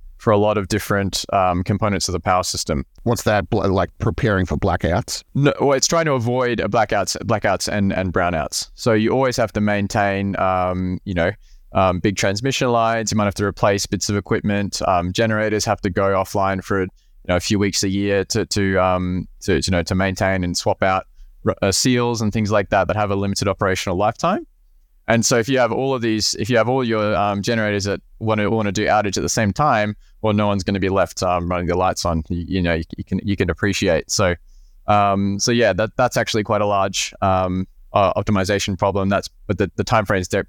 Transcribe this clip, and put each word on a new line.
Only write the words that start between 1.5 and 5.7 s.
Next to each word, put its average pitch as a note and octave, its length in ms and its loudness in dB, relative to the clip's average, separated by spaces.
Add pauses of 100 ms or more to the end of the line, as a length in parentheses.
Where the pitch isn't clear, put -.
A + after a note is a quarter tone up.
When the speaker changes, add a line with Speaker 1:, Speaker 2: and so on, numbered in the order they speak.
Speaker 1:
components G2+ 460 -2
of F2+ 40 -4
the F2 60 -2
power F#2 240 0
system. D#2 420 -4 (180)
Speaker 2:
What's A#2 200 -2
that, G#2 260 0
bl-, G2 180 0
like, F#2 320 0
preparing G2 460 0
for D#2 120 -4
blackouts? F2 640 -2 (120)
Speaker 1:
No, C#3+ 260 2
well, C#3 120 2